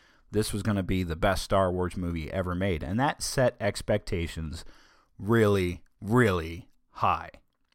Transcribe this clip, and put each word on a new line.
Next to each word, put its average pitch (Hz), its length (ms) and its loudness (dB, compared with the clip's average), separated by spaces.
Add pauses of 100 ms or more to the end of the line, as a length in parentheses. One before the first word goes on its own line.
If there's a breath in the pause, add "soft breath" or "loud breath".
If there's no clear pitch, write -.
(320 soft breath)
this 107 220 0
was 101 100 -2
gonna 101 200 0
be 92 200 0
the 82 120 -2
best 95 280 0
Star 98 280 2
Wars 90 260 -2
movie 85 340 -4
ever 90 240 -2
made. 92 280 0
And 101 160 -2
that 147 220 0
set - 380 0
expectations 85 1040 -4 (540 soft breath)
really, 101 640 2 (180)
really 98 680 2 (220)
high. 85 400 0 (440)